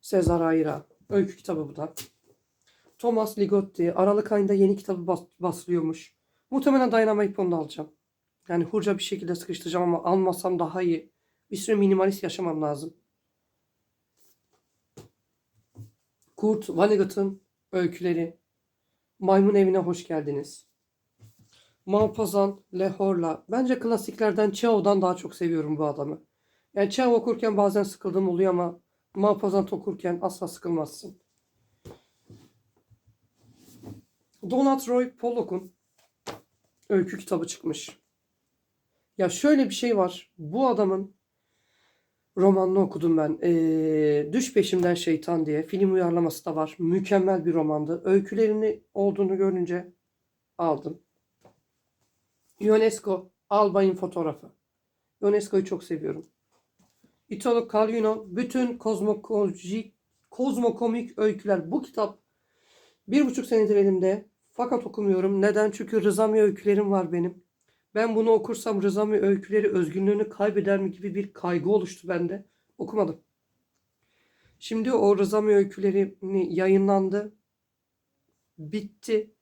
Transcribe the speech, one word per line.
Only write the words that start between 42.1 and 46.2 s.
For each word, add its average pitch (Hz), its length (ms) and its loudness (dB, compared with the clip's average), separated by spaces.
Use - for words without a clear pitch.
romanını 190 440 4
okudum 170 360 0
ben. 156 260 0
Ee, 156 880 2
Düş 247 220 -2
Peşimden 185 400 2
Şeytan 165 520 -2
diye 151 200 -2
film 190 260 0
uyarlaması 170 520 0